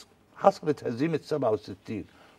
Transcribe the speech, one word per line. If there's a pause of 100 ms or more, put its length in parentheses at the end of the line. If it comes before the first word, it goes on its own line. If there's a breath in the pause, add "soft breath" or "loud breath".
(360)
حصلت
هزيمة
سبعة
وستين، (340 soft breath)